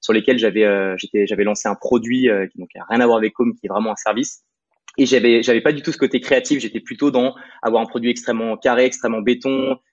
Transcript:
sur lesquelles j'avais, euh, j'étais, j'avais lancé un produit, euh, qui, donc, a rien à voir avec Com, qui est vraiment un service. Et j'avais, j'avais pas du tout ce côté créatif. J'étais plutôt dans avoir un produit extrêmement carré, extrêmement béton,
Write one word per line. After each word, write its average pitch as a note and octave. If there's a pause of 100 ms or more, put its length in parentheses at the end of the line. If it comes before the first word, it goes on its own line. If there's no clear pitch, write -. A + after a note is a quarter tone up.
sur A2
lesquelles A#2+
j'avais, G#2+
euh, G2
j'étais, G2+
j'avais G2+
lancé G#2
un G2+
produit, B2
euh, G2
qui, -
donc, -
a -
rien A#2
à A#2+
voir A#2
avec G#2+
Com, A#2+
qui -
est -
vraiment G#2+
un -
service. A2 (520)
Et C#3
j'avais, A#2
j'avais A#2
pas D3+
du C#3+
tout -
ce -
côté C3
créatif. C3+
J'étais A2+
plutôt C#3
dans B2+ (280)
avoir A2+
un A2+
produit A#2+
extrêmement A2+
carré, B2+
extrêmement A2+
béton, C3 (140)